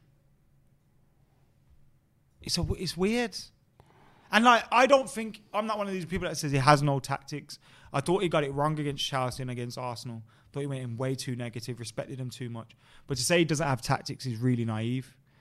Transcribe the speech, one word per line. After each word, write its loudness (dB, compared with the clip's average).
it's -4
a 0
w-, -2
it's -6
weird. 0
And, 6
like, 8
I 8
don't 6
think, -8
I'm -2
not -2
one -4
of -6
these -4
people -2
that -6
says -2
he 4
has 6
no 2
tactics. -8
I 0
thought 2
he 2
got 2
it -4
wrong 0
against -4
Chelsea -2
and -6
against -8
Arsenal. -8
Thought -6
he -4
went -6
in -8
way -2
too -6
negative, -8
respected -10
them -8
too -10
much. -12
But -4
to -2
say 4
he 6
doesn't 0
have 0
tactics -4
is -4
really 2
naive. -4